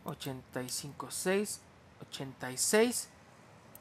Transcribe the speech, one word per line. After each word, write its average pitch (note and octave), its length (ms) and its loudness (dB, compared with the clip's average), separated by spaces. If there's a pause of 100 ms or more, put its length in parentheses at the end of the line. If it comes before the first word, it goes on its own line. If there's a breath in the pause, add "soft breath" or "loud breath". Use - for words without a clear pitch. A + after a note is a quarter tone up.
Ochenta C3 580 -6
y B2+ 80 -6
cinco C#3 420 -6
seis G3 500 0 (400)
ochenta C3 500 -8
y C3 60 -6
seis A#3 500 6 (720)